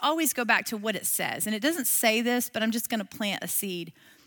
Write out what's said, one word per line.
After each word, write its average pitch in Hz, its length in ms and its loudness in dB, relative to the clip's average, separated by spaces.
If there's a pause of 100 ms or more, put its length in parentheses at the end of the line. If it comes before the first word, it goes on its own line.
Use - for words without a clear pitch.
always 311 300 2
go 240 140 -2
back 214 200 4
to 226 120 -4
what 208 180 -2
it - 80 -4
says. - 420 -2
And 214 80 0
it 214 60 -4
doesn't 320 260 0
say 226 360 4
this, 240 260 2
but 214 140 -4
I'm 226 80 2
just 226 180 -2
gonna 214 160 -2
plant 202 400 -4
a 185 40 -6
seed. 175 440 -4 (340)